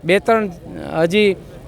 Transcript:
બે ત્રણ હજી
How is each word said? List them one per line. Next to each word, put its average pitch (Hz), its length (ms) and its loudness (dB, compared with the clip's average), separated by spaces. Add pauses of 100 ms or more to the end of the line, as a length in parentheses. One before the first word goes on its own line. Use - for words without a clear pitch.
બે 180 140 2
ત્રણ 214 320 0 (480)
હજી 190 380 4 (320)